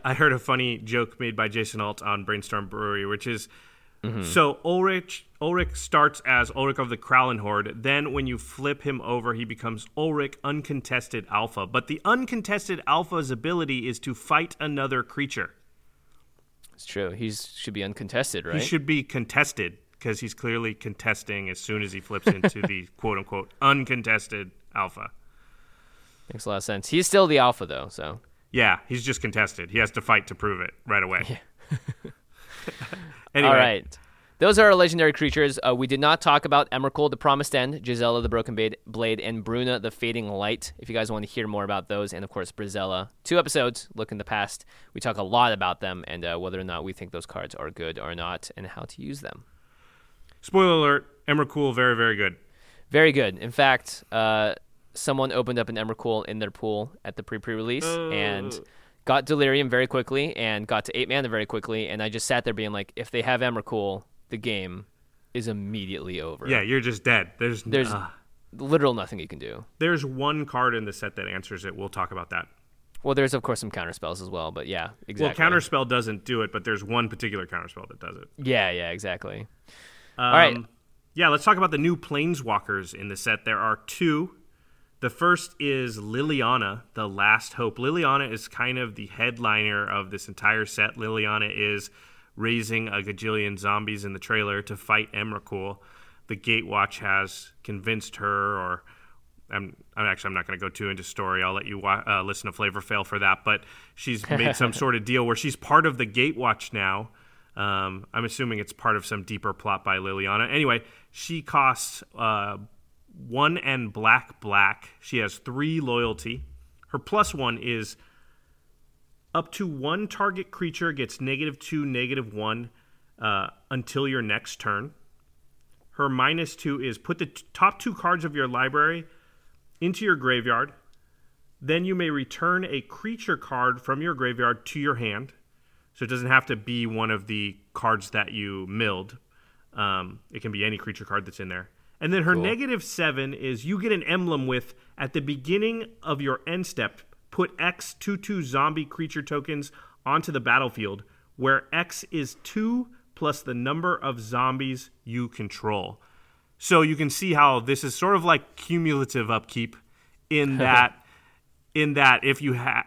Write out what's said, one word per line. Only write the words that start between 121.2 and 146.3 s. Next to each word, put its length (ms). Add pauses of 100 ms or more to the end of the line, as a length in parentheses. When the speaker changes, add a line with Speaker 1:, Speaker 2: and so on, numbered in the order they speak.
Speaker 1:
negative 380
two, 260
negative 480
one, 380 (480)
uh, 300 (220)
until 380
your 140
next 380
turn. 320 (1000)
Her 160
minus 480
two 240
is 180
put 200
the 80
t-, 180 (100)
top 240
two 160
cards 300
of 100
your 140
library 560 (760)
into 240
your 120
graveyard. 560 (880)
Then 240
you 100
may 160
return 540
a 180
creature 540
card 440
from 220
your 120
graveyard 520
to 140
your 160
hand. 360 (640)
So 100
it 40
doesn't 200
have 180
to 100
be 300
one 240
of 160
the 300 (160)
cards 380
that 220
you 360
milled. 480 (560)
Um, 480 (100)
it 120
can 100
be 120
any 120
creature 300
card 200
that's 140
in 80
there. 220 (280)
And 140
then 120
her 100
Speaker 2:
Cool. 80
Speaker 1:
negative 420
seven 480
is 320
you 160
get 120
an 100
emblem 440
with, 280 (240)
at 160
the 60
beginning 640 (180)
of 180
your 260